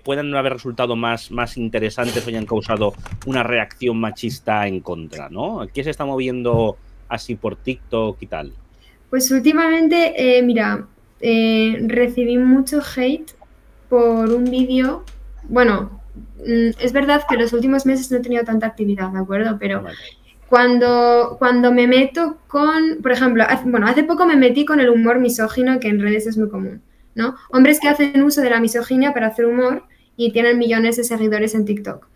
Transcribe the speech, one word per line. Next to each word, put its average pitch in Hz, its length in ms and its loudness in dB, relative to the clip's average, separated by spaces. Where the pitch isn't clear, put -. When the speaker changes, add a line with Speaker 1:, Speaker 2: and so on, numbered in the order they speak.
Speaker 1:
puedan 143 320 -6
haber 135 160 -2
resultado 120 460 -6
más, 117 340 -6
más 120 240 -6
interesantes 113 680 -4
o 120 40 -10
hayan 113 160 -6
causado 107 480 -2
una 131 180 -2
reacción 117 540 -4
machista 107 720 -4
en 92 140 -6
contra, 78 480 -12
¿no? 117 440 -8
¿Qué 139 120 -8
se 156 60 -8
está 147 120 -8
moviendo 123 720 -2
así 117 280 -8
por 104 200 -8
TikTok 113 680 -6
y 98 60 -18
tal? 76 240 -12
Speaker 2:
Pues 262 220 0
últimamente, 320 1040 2
eh, 247 60 4
mira, 208 420 -2
eh, 226 560 2
recibí 240 500 0
mucho 262 440 2
hate 269 340 -2
por 233 460 2
un 247 180 0
vídeo. 254 540 0
Bueno, 214 540 0
mm, 233 260 2
es 247 100 0
verdad 285 380 2
que 254 80 2
los 233 160 0
últimos 262 320 2
meses 262 260 0
no 247 60 2
he 240 40 -2
tenido 240 220 -2
tanta 220 240 -2
actividad, 202 460 -4
¿de 190 60 -4
acuerdo? 202 380 -2
Pero 196 240 -4
Speaker 1:
Vale. 165 140 -14
Speaker 2:
cuando, 240 920 4
cuando 247 320 4
me 247 160 4
meto 269 500 2
con, 320 540 0
por 247 120 0
ejemplo, 240 340 2
hace, 262 220 0
bueno, 220 180 2
hace 285 160 2
poco 339 220 2
me 320 100 4
metí 262 300 4
con 302 160 2
el 247 80 4
humor 233 300 4
misógino, 247 600 0
que 226 80 -4
en 208 140 0
redes 214 260 -2
es 220 100 -4
muy 214 120 0
común, 190 320 -10
¿no? 247 200 -4
Hombres 277 280 6
que 285 80 0
hacen 285 360 2
uso 294 180 2
de 247 80 2
la 226 100 2
misoginia 247 540 0
para 226 140 -2
hacer 233 180 -2
humor 247 380 0
y 233 140 -2
tienen 233 260 2
millones 233 400 0
de 240 60 -2
seguidores 220 520 -2
en 214 100 0
TikTok. 208 500 -8